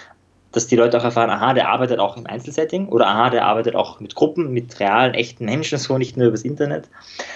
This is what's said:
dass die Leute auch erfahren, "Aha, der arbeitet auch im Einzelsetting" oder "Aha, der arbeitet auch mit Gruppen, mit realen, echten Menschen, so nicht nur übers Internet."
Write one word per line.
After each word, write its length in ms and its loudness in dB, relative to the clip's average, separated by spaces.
dass 140 0
die 100 4
Leute 200 6
auch 60 0
erfahren, 260 2
"Aha, 240 2
der 140 2
arbeitet 320 0
auch 160 0
im 120 -14
Einzelsetting" 600 -4
oder 200 4
"Aha, 220 4
der 140 0
arbeitet 320 2
auch 240 -2
mit 160 -14
Gruppen, 380 0
mit 260 -6
realen, 360 2
echten 280 -4
Menschen, 360 -4
so 180 -2
nicht 180 -4
nur 120 4
übers 160 0
Internet." 440 -4